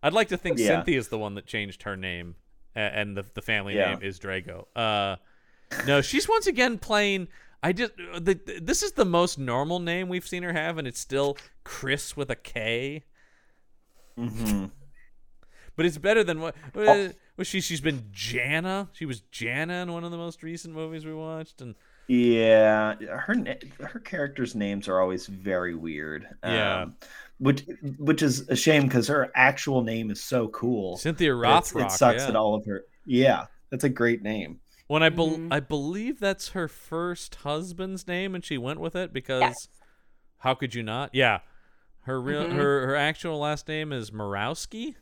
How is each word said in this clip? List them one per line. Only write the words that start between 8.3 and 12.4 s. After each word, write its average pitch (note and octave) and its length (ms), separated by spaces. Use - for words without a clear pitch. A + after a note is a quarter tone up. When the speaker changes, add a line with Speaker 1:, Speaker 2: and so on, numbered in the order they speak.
Speaker 1:
this E3 220
is G4+ 100
the B3 120
most F3 320
normal C#3 420
name F3 300
we've F3+ 180
seen F3+ 160
her E3+ 100
have, E3 240
and D3 100
it's A#2+ 120
still C#3 380
Chris - 520
with C#3 160
a A#2 40
K. B2 680